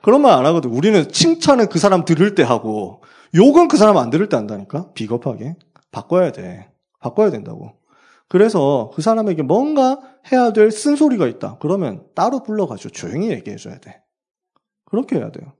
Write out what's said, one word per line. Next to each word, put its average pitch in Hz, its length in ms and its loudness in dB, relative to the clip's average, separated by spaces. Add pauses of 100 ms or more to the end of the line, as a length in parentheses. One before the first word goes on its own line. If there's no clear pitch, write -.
그런 269 200 4
말 247 100 6
안 135 140 2
하거든. 156 240 0
우리는 160 400 2
칭찬은 285 580 2
그 170 100 -4
사람 185 260 2
들을 175 300 2
때 165 80 2
하고 110 600 -4 (320)
욕은 285 340 6
그 - 80 0
사람 208 200 6
안 120 140 0
들을 180 180 0
때 156 80 0
한다니까. 107 580 -8
비겁하게. 117 640 -8 (340)
바꿔야 170 420 -2
돼. 92 360 -16 (320)
바꿔야 202 300 0
된다고. 113 420 -14 (560)
그래서 147 680 2
그 160 80 -8
사람에게 214 400 -2
뭔가 262 560 0 (320)
해야 247 220 2
될 214 180 4
쓴소리가 277 560 0
있다. 110 340 -8
그러면 156 420 -4 (120)
따로 233 280 -2
불러가지고 180 480 -6
조용히 143 400 -8
얘기해줘야 104 480 -12
돼. - 240 -20 (840)
그렇게 247 300 -6
해야 110 140 -6
돼요. - 300 -20